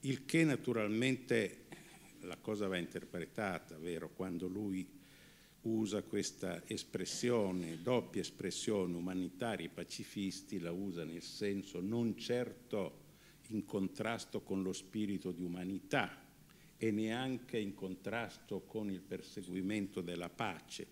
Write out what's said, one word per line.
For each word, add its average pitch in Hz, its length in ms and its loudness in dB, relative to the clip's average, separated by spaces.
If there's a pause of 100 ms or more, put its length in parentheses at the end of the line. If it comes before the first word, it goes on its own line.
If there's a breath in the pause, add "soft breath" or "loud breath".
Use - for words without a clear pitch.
Il 135 240 0
che 165 180 6
naturalmente 117 1200 4 (560 loud breath)
la 90 160 -6
cosa 104 300 0
va 92 100 2
interpretata, 85 1000 -2
vero? 82 320 -2
Quando 90 380 -2
lui 98 400 0 (760 loud breath)
usa 107 420 2
questa 92 640 -2
espressione, 92 1120 0
doppia 110 400 2
espressione, 90 760 2
umanitari 90 680 0
e 85 40 -4
pacifisti, - 920 -4
la 85 120 -2
usa 87 320 -2
nel 82 200 -6
senso 98 560 -2
non 110 380 2
certo - 880 -2 (460 loud breath)
in 107 140 0
contrasto 107 760 0
con 95 200 0
lo 92 120 2
spirito 98 580 0
di 85 100 -2
umanità 92 800 0 (540 loud breath)
e 113 160 4
neanche 117 680 0
in 101 160 0
contrasto 98 880 -4
con 104 300 -2
il 92 80 -2
perseguimento 95 1000 -2
della 87 280 -2
pace - 640 -4